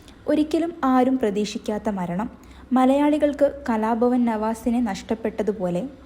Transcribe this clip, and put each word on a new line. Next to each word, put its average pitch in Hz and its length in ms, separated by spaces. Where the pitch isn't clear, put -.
ഒരിക്കലും 311 420
ആരും 254 300
പ്രതീക്ഷിക്കാത്ത 208 680
മരണം. 180 300
മലയാളികൾക്ക് 285 720
കലാഭവൻ 240 640
നവാസിനെ 226 520
നഷ്ടപ്പെട്ടതുപോലെ 196 920